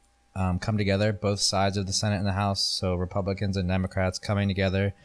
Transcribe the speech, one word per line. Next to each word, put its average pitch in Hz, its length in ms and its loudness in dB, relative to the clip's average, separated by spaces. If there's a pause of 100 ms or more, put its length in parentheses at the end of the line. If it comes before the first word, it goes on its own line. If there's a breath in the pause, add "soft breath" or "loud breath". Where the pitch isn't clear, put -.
(360)
um, 92 240 0
come 110 180 -2
together, 101 340 2
both 101 280 -2
sides 98 360 2
of 98 120 -2
the 98 60 -4
Senate 104 240 0
and 98 100 -2
the 95 60 0
House. 98 300 0
So - 300 0
Republicans 95 640 -2
and 90 100 0
Democrats 92 520 0
coming 101 280 0
together 95 460 0 (120 soft breath)